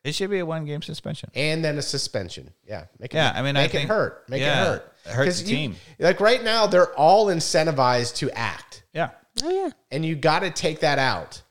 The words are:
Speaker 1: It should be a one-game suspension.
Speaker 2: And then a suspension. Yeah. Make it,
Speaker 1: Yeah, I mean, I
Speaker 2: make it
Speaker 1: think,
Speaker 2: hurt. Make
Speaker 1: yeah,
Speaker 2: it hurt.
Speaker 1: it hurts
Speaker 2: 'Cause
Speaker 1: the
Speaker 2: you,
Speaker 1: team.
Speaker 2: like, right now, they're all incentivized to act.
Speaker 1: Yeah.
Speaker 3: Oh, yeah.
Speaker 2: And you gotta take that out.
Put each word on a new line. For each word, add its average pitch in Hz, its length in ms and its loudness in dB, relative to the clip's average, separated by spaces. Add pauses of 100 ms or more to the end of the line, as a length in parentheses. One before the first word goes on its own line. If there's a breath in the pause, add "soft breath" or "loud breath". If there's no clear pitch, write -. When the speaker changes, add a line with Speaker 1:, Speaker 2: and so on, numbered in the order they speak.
Speaker 1:
It 147 100 -6
should 196 160 -4
be 196 80 0
a 175 80 -2
one-game 156 360 -6
suspension. - 520 -10
Speaker 2:
And 156 300 0
then 151 140 -2
a - 40 -6
suspension. 95 680 -6 (160)
Yeah. 101 160 -10 (160)
Make - 120 -12
it, 156 40 -4
Speaker 1:
Yeah, 147 180 2
I 120 80 -4
mean, 139 140 0
I 139 60 4
Speaker 2:
make - 120 0
it 170 40 0
Speaker 1:
think, 147 120 -4
Speaker 2:
hurt. 190 380 -2
Make 127 120 -4
Speaker 1:
yeah, 139 220 2
Speaker 2:
it 104 40 2
hurt. - 260 -4 (120)
Speaker 1:
it 87 60 -16
hurts 127 180 0
Speaker 2:
'Cause 175 160 -2
Speaker 1:
the 202 60 -4
Speaker 2:
you, - 60 2
Speaker 1:
team. 127 200 -4 (220 loud breath)
Speaker 2:
like, 180 220 2
right 240 240 4
now, 220 240 2
they're 180 260 4
all 190 320 6
incentivized 139 920 2
to 135 120 -2
act. - 640 -8
Speaker 1:
Yeah. 160 180 -4 (320)
Speaker 3:
Oh, 320 80 -4
yeah. 370 200 -2 (200)
Speaker 2:
And 160 160 -4
you 160 80 -2
gotta 160 360 2
take 160 300 -4
that 143 200 2
out. 101 500 -2